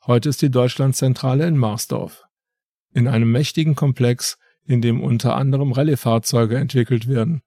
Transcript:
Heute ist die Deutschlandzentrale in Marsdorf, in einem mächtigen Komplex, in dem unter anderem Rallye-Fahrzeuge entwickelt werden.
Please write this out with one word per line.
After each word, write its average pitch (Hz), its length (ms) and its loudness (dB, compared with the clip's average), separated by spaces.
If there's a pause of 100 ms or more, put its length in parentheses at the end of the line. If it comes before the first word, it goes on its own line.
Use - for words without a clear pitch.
Heute 123 240 2
ist - 120 -2
die 143 100 2
Deutschlandzentrale 131 960 0
in 160 100 0
Marsdorf, 113 680 -4 (680)
in 120 140 2
einem 117 240 2
mächtigen 151 440 0
Komplex, 127 640 0 (280)
in 123 160 0
dem 117 200 0
unter 117 340 0
anderem 135 360 0
Rallye-Fahrzeuge 120 880 0
entwickelt 123 500 -2
werden. 131 400 -2